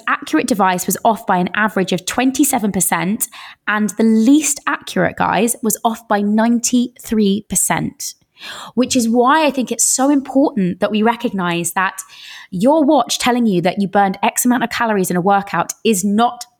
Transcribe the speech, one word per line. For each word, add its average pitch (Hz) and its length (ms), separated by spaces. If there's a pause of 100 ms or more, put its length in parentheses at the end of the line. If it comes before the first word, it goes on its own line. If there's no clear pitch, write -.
accurate 294 400
device 185 380
was 185 180
off 214 200
by 185 140
an 180 160
average 208 380
of 180 140
twenty-seven 254 640
percent, 185 560 (400)
and 208 220
the 220 140
least 226 600
accurate, 277 500
guys, 185 460
was 214 220
off 226 240
by 208 120
ninety-three 220 1300
percent, - 640 (600)
which 247 220
is 233 120
why 254 360
I 285 60
think 254 200
it's 226 140
so 262 240
important 269 720
that 208 100
we 208 120
recognize 190 680
that 190 280 (500)
your 269 340
watch 269 340
telling 247 280
you 185 160
that 180 180
you 196 80
burned 196 340
X - 220
amount 247 200
of 233 60
calories 214 400
in 180 60
a 180 40
workout 196 520 (120)
is 208 200
not 233 400 (160)